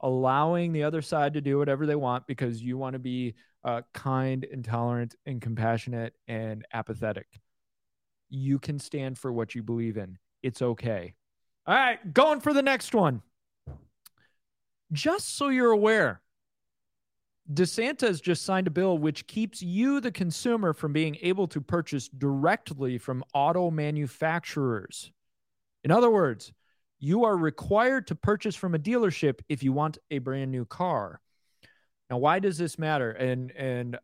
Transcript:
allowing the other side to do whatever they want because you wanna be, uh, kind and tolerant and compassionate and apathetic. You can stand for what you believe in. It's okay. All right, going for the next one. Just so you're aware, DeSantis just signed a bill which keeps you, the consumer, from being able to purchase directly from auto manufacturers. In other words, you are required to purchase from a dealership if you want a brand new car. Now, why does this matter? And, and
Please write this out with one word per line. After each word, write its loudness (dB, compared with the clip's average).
allowing 2
the 0
other 0
side 0
to -2
do 2
whatever 2
they 2
want -2
because -4
you -4
wanna -6
be, -6
uh, -4
kind -2
and -10
tolerant -2
and -6
compassionate -2
and -8
apathetic. -6
You 0
can -6
stand -6
for -6
what -4
you -6
believe -2
in. -10
It's -4
okay. -2
All 4
right, 2
going 6
for 2
the 4
next 0
one. 4
Just 0
so 0
you're 6
aware, 4
DeSantis 0
just -2
signed 0
a -2
bill 2
which -2
keeps -4
you, 2
the -4
consumer, 0
from -2
being 0
able 0
to -4
purchase -2
directly 0
from -6
auto 2
manufacturers. -4
In 2
other 8
words, 2
you 2
are 4
required 2
to -4
purchase 0
from -2
a 0
dealership 0
if -4
you 2
want 0
a -2
brand -4
new -2
car. -4
Now, -2
why 4
does 0
this -4
matter? 0
And, -2
and -6